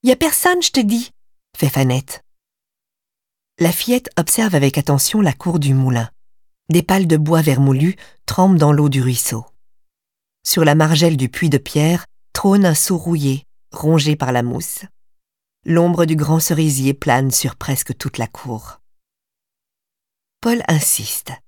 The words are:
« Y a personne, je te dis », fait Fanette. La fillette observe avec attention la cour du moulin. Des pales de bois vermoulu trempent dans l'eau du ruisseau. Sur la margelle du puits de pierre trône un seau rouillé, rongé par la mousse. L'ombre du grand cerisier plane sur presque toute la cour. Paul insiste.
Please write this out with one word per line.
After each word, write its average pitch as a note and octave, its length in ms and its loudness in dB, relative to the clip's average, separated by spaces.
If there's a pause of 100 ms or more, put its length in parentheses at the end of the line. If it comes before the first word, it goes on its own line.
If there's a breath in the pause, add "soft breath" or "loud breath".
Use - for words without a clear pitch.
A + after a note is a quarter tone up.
« - 0 -
Y B3+ 80 4
a B3+ 40 4
personne, F4 460 0
je - 80 0
te - 80 0
dis », A#3 320 -2 (460)
fait D3 120 -2
Fanette. C3 540 -2 (1400)
La E3+ 140 2
fillette - 440 -2
observe F#3+ 380 0
avec C#3 240 2
attention C#3+ 420 0
la E3 120 2
cour F3 260 -2
du C#3+ 160 2
moulin. B2+ 340 0 (600)
Des E3+ 160 -2
pales F#3+ 240 0
de D#3+ 80 2
bois D#3 260 2
vermoulu C#3 540 2 (300 loud breath)
trempent F#3 320 2
dans D3 120 4
l'eau D3 180 2
du C3+ 140 0
ruisseau. A#2 420 -4 (1000)
Sur E3 180 0
la D3 120 4
margelle D#3 400 2
du B2+ 120 -2
puits E3 220 -2
de C#3 80 2
pierre D#3+ 480 -2 (260)
trône G3+ 320 2
un D#3+ 120 2
seau F3+ 200 -2
rouillé, D3 480 -2 (280)
rongé D3+ 420 2
par C#3 160 -4
la A#2+ 140 0
mousse. - 400 -8 (800)
L'ombre E3+ 400 2
du D#3+ 100 0
grand D3+ 240 0
cerisier D3 560 0
plane C3 380 0
sur - 240 -4
presque - 420 -6
toute - 200 -10
la A2+ 100 -6
cour. - 520 -14 (1600)
Paul A#3 280 0
insiste. - 640 -4 (140)